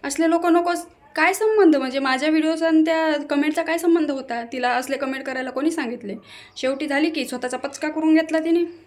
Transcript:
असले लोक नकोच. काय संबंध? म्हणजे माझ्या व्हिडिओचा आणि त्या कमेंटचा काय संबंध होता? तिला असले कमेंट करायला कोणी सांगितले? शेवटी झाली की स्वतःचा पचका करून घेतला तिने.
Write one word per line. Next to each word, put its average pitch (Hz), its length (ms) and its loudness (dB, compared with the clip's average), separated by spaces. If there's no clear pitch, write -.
असले 320 260 0
लोक 339 160 2
नकोच. 349 420 2
काय 339 160 2
संबंध? 415 420 4
म्हणजे 262 240 -2
माझ्या 269 300 0
व्हिडिओचा 320 380 2
आणि 320 140 4
त्या 311 480 0
कमेंटचा 302 340 0
काय 320 140 -2
संबंध 339 340 2
होता? 240 400 -6
तिला 247 180 -2
असले 262 280 -2
कमेंट 269 280 -6
करायला 262 240 -6
कोणी 285 220 -2
सांगितले? 240 440 -6
शेवटी 269 300 -2
झाली 294 220 2
की 302 160 -2
स्वतःचा 247 320 -6
पचका 285 320 -6
करून 320 260 2
घेतला 320 240 2
तिने. 330 240 2